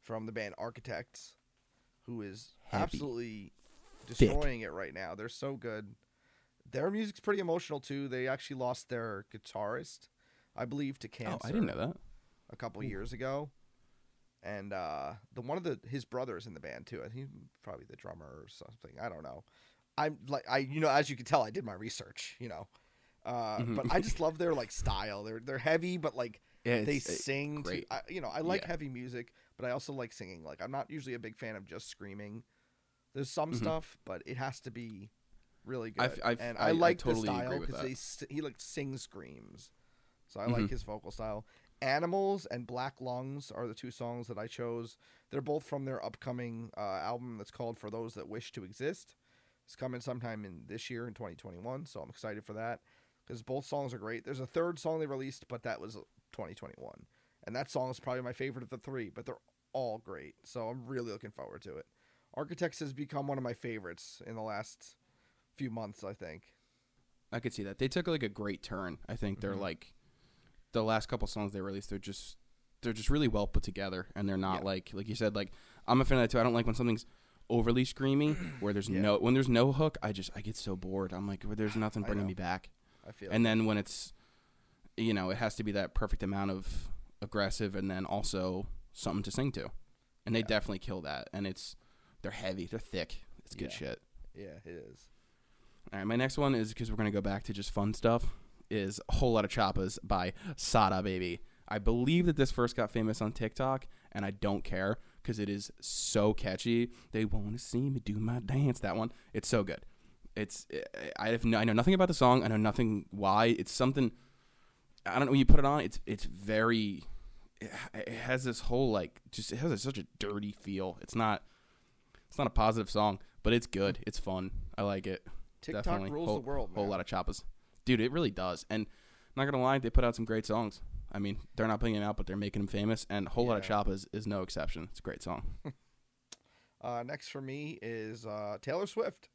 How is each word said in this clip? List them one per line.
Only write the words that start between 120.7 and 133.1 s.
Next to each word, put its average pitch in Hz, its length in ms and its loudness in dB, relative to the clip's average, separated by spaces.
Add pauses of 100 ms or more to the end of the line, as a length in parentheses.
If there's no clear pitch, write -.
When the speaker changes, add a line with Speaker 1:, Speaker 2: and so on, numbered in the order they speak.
Speaker 2:
It's - 140 -8
not, 110 280 2 (840)
it's - 100 -12
not 139 100 2
a - 40 0
positive 110 380 6
song, 104 300 4 (240)
but 110 100 6
it's 120 140 4
good. 95 400 2
It's - 120 -4
fun. 95 320 -2 (260)
I 104 60 2
like 98 240 0
it. 95 180 -6 (360)
Speaker 1:
TikTok 104 220 -4
Speaker 2:
Definitely. 190 280 0
Speaker 1:
rules 160 160 -2
Speaker 2:
Whole, 123 120 2
Speaker 1:
the 120 80 -8
world, 120 260 0
Speaker 2:
whole 104 120 2
Speaker 1:
man. 101 60 2
Speaker 2:
lot 95 100 0
of 90 60 -2
Choppas. - 360 0 (400)
Dude, 127 160 6
it 110 140 4
really 151 180 2
does. 90 380 -2
And 107 180 0 (480)
not 135 100 2
gonna 139 160 2
lie, 131 180 6
they 120 100 0
put 127 160 10
out 120 100 4
some 113 100 -2
great 110 200 0
songs. 110 360 0 (300)
I 104 80 -4
mean, 101 220 0 (140)
they're 113 120 2
not 110 120 2
putting 117 160 2
it 104 80 2
out, 104 140 0
but 98 100 -2
they're 95 100 -2
making 104 240 -2
them 101 60 0
famous. 104 420 2
And 101 180 -2